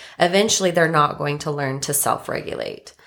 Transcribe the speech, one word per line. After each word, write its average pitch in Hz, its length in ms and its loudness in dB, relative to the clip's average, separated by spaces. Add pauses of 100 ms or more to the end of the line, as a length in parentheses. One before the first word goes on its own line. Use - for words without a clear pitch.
(180)
eventually 196 520 4
they're 165 200 4
not 147 260 2
going 147 220 -4
to 151 120 -6
learn 139 300 -4
to 143 120 -4
self-regulate. - 1000 -4 (140)